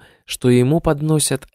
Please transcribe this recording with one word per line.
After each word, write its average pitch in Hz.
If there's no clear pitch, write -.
что -
ему 123
подносят 156